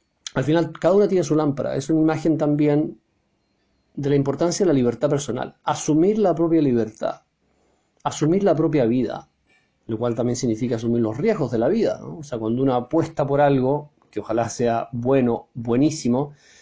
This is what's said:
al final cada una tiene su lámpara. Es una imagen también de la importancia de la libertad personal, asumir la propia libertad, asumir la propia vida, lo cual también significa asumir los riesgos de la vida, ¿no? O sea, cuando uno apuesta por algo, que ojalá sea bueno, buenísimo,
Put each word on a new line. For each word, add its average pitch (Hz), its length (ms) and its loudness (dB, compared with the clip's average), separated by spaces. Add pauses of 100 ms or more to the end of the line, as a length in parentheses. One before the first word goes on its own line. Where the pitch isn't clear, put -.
(340)
al 135 100 -2
final 165 340 0
cada 170 160 2
una 202 140 4
tiene 180 160 0
su 147 100 0
lámpara. 143 420 0
Es 139 140 -4
una 160 100 2
imagen 156 380 2
también 147 600 2 (960)
de 139 160 -2
la 143 60 4
importancia 143 480 0
de 180 40 4
la 147 80 4
libertad 120 340 0
personal, 131 540 -4
asumir 160 540 0
la 185 160 2
propia 165 280 2
libertad, 117 600 -2 (800)
asumir 165 400 0
la 175 100 4
propia 147 320 2
vida, 120 420 -2 (580)
lo 113 120 -6
cual 120 160 -2
también 120 220 -2
significa 120 400 -2
asumir 117 260 -2
los 110 160 -4
riesgos 156 320 -2
de 117 80 -2
la 120 100 2
vida, 202 320 0
¿no? 151 180 -14
O 156 40 -14
sea, 127 160 -10
cuando 113 240 -2
uno 135 120 2
apuesta 147 520 -2
por 143 140 0
algo, 143 500 2 (200)
que 104 100 -8
ojalá 113 280 -2
sea 117 440 -2
bueno, 120 600 0
buenísimo, 127 800 0 (300)